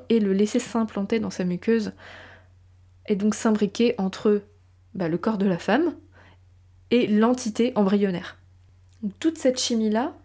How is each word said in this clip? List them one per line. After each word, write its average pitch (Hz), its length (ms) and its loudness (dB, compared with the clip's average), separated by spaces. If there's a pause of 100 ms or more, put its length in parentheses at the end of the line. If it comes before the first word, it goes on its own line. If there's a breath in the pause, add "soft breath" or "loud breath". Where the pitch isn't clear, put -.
(100)
et 226 100 4
le 196 140 2
laisser 208 240 2
s'implanter 226 640 -2
dans 196 100 -4
sa - 140 -4
muqueuse 190 480 0 (1120 loud breath)
et 214 100 0
donc 208 180 0
s'imbriquer 220 640 2
entre, 202 460 0 (520)
bah, 180 140 -4
le 170 80 -2
corps 220 220 -2
de 202 80 0
la 175 120 0
femme 285 360 0 (960 soft breath)
et 240 160 4
l'entité 233 720 2
embryonnaire. 196 600 0 (640)
Donc, 196 160 -8
toute 320 180 -2
cette 254 220 0
chimie-là, 226 560 0 (100)